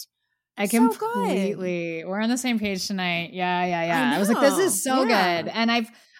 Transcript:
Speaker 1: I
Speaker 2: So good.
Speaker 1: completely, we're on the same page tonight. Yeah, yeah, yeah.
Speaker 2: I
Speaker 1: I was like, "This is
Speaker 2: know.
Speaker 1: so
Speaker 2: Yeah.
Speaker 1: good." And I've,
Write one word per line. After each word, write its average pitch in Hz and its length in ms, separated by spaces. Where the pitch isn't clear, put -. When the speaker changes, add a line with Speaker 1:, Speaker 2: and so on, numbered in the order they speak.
Speaker 1:
I 202 80
Speaker 2:
So 233 220
good. 415 100
Speaker 1:
completely, 185 1080
we're 190 160
on 226 80
the 247 80
same 247 200
page 196 300
tonight. 175 460
Yeah, 180 320
yeah, 175 180
yeah. 165 300
Speaker 2:
I - 20
Speaker 1:
I 180 40
was 202 100
like, 233 100
"This 277 180
is 370 280
Speaker 2:
know. 262 180
Speaker 1:
so 254 60
Speaker 2:
Yeah. 180 320
Speaker 1:
good." - 120
And 226 160
I've, 233 200